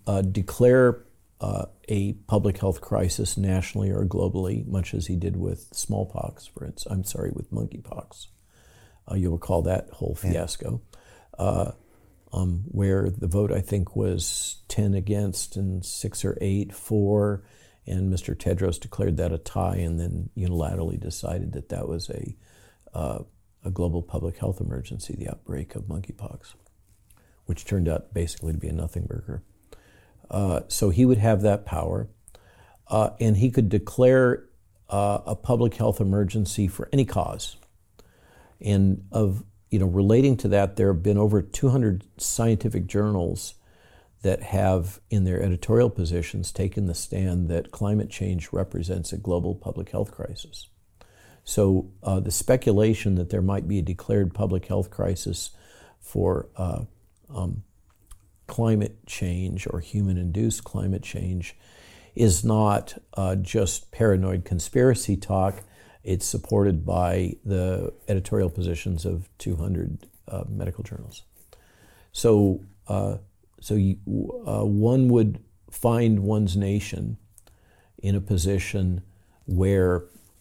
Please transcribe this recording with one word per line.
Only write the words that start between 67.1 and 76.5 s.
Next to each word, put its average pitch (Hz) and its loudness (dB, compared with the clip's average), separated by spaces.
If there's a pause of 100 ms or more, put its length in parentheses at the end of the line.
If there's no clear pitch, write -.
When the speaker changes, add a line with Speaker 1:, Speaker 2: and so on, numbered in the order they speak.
Speaker 1:
the 92 -2 (160)
editorial 98 0
positions 87 -2
of 90 -4 (120)
two 98 -4
hundred, 87 -4 (220)
uh, 92 -8
medical 95 -6
journals. - -14 (880)
So, 104 4 (260)
uh, 98 -2 (420)
so - -4
you, 98 4 (480)
uh, 104 -2
one 117 4
would 113 4 (320)
find 117 4
one's 101 2